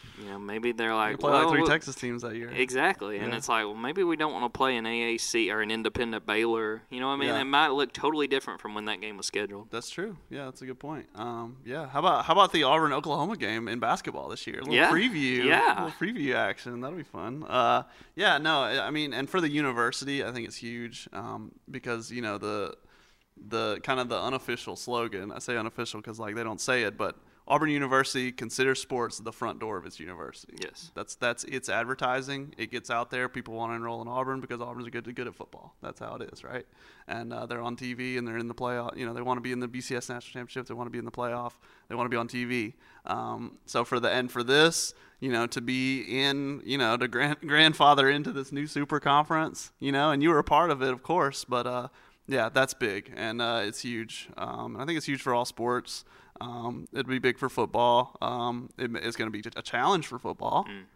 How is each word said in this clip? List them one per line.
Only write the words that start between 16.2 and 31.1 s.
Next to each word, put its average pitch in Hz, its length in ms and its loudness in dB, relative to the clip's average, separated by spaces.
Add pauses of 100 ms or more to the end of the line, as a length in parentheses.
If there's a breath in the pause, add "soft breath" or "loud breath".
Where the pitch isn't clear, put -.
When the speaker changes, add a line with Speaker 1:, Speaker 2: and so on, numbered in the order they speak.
Speaker 2:
action. 113 460 -2
That'll 143 160 -8
be 160 60 -8
fun. 117 440 -10
Uh, 120 360 4 (320 loud breath)
yeah, 175 240 4
no, 151 240 2
I, 117 240 0
I 123 40 -4
mean, 151 220 -4
and 131 160 -4
for 185 140 0
the 151 80 2
university, 135 720 0
I 113 80 -4
think 117 160 -6
it's - 80 -14
huge, 120 560 -10
um, 110 400 -10 (180)
because, 117 400 -6
you 120 120 -6
know, 104 160 -4
the, 104 360 -4 (640 soft breath)
the 104 460 -2
kind 131 180 0
of 123 80 -4
the 113 100 -2
unofficial 117 580 -4
slogan, 110 540 -4
I - 100 -10
say 120 180 -4
unofficial 113 420 -6
'cause, 107 180 -12
like, 107 180 -8
they 117 80 -4
don't 107 160 -6
say 127 240 2
it, 101 120 -2
but 98 200 -2 (320 soft breath)
Auburn 151 220 4
University 131 640 2
considers 131 480 2
sports 120 380 -4
the 117 120 -10
front 110 300 -6
door 110 160 -6
of 87 100 -8
its 90 140 -14
university. 80 600 -12
Speaker 1:
Yes. - 360 -12
Speaker 2:
That's, - 180 -8